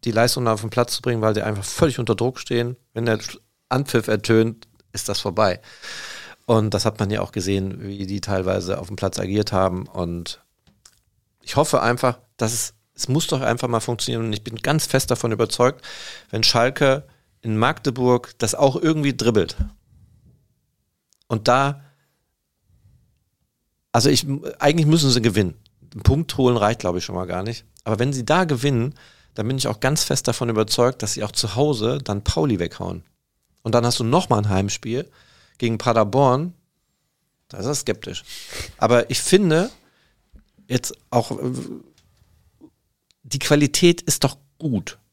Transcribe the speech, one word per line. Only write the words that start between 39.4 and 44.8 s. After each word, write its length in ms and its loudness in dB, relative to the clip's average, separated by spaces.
jetzt 260 -2
auch, 220 0
äh, 200 -6
die 160 -6
Qualität 600 4
ist 220 -2
doch 140 0
gut. 380 -4